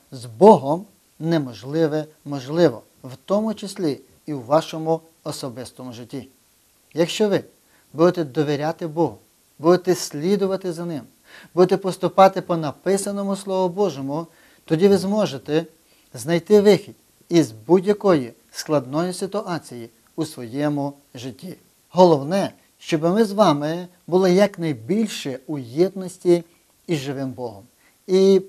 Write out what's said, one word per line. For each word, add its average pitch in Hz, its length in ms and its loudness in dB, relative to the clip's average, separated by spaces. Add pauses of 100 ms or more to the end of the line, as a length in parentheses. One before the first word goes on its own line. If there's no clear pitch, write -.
(120)
з 127 140 -16
Богом 151 600 6 (340)
неможливе 151 840 -2 (200)
можливо, 143 560 0 (220)
в 127 120 -18 (100)
тому 214 280 -2
числі 185 460 -6 (260)
і 151 80 -8
в 127 120 -10
вашому 160 560 -2 (220)
особистому 127 720 -12
житті. 117 340 -14 (680)
Якщо 175 360 -2
ви 170 140 0 (500)
будете 175 300 2
довіряти 147 640 -4
Богу, 151 300 -2 (420)
будете 175 360 2
слідувати 185 760 -4
за 170 120 -10
Ним, 160 160 -8 (520)
будете 185 240 4
поступати 190 640 2
по 170 160 -4
написаному 196 800 -4
Слову 185 380 -2
Божому, 160 540 -4 (380)
тоді 165 220 4
ви 196 100 4
зможете 165 680 -2 (480)
знайти 165 480 2
вихід 190 340 4 (340)
із 156 220 4
будь-якої 170 840 2 (180)
складної 151 600 -4
ситуації 180 760 -8 (260)
у 160 100 -4
своєму 143 680 -6 (220)
житті. 131 400 -14 (340)
Головне, 165 640 4 (240)
щоб 156 260 -4
ми 196 220 2
з 196 60 -4
вами 170 560 0 (200)
були 180 260 4
якнайбільше 170 1120 -2
у 151 100 -8
єдності 175 840 -2 (440)
із 170 100 -2
живим 135 340 -8
Богом. 110 320 -12 (440)
І 190 420 4